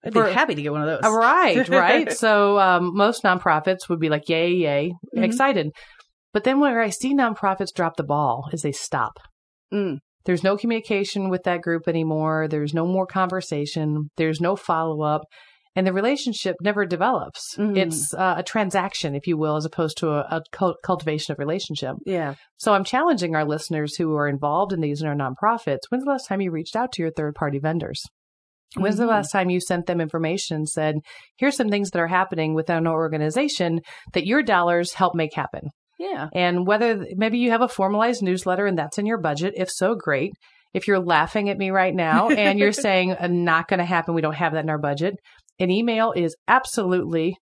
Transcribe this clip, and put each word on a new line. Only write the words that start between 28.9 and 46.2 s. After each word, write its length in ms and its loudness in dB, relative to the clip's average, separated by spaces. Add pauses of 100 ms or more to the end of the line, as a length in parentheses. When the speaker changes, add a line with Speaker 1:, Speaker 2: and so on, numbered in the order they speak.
Speaker 2:
the 60 2
Speaker 1:
Mm-hmm. 80 2
Speaker 2:
last 200 0
time 180 2
you 100 2
sent 280 -2
them 120 0
information 580 -2
and 120 -4
said, 260 -2 (420)
"Here's 200 0
some 120 0
things 220 0
that 80 -2
are 80 0
happening 460 0
within 340 0
our 80 0
organization 840 0 (320)
that 120 0
your 180 2
dollars 500 2
help 220 0
make 180 -2
happen"? 360 -6 (300)
Speaker 1:
Yeah. 340 -8
Speaker 2:
And 340 0
whether 360 4
th-, 140 -12
maybe 200 0
you 140 2
have 100 2
a 80 2
formalized 520 0
newsletter 440 0
and 120 0
that's 200 -4
in 80 -2
your 120 0
budget. 380 -2
If 140 -4
so, 260 0
great. 360 -2 (420)
If 140 -4
you're 120 4
laughing 500 2
at 80 -2
me 120 -2
right 260 2
now 340 2
Speaker 1:
<laughs> 140 2
Speaker 2:
and 160 2
you're 140 4
saying, 400 2
"Uh, 140 -4
not 420 2
gonna 160 2
happen, 280 0
we 80 2
don't 140 0
have 180 0
that 120 -2
in 40 -2
our 100 -2
budget," 360 -2 (420)
an 140 2
email 400 2
is 240 -2 (140)